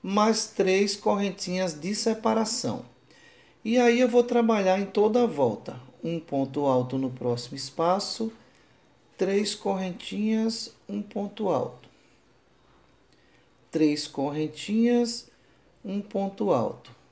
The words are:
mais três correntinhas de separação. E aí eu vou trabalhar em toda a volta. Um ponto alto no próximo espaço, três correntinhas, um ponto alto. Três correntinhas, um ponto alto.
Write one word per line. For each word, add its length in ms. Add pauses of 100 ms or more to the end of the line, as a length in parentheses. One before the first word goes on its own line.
mais 440
três 500
correntinhas 800
de 160
separação. 880 (800)
E 140
aí 220
eu 80
vou 140
trabalhar 580
em 60
toda 360
a 40
volta. 520 (240)
Um 160
ponto 460
alto 320
no 140
próximo 460
espaço, 760 (840)
três 360
correntinhas, 1200 (140)
um 140
ponto 480
alto. 380 (1800)
Três 380
correntinhas, 1200 (560)
um 160
ponto 520
alto. 460 (120)